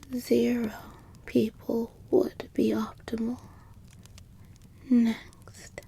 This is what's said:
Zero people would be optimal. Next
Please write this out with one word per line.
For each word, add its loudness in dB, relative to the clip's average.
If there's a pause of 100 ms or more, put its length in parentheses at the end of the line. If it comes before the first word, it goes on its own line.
(160)
Zero 2 (540)
people -2 (160)
would 0
be 2
optimal. -4 (1500)
Next 0